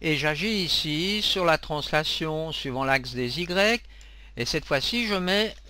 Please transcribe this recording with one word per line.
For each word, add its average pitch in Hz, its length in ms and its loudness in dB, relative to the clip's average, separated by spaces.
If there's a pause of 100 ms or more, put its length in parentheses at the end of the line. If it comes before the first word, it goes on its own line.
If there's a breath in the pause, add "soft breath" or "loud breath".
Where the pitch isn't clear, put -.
et 156 160 0
j'agis 160 480 0
ici 165 560 0
sur 196 240 0
la 160 140 6
translation 156 920 -2
suivant 135 340 -4
l'axe 131 280 2
des 123 280 -2
Y 196 420 2 (560 soft breath)
et 120 80 -2
cette 156 180 -2
fois-ci 220 420 0
je 208 100 0
mets 190 380 2 (160)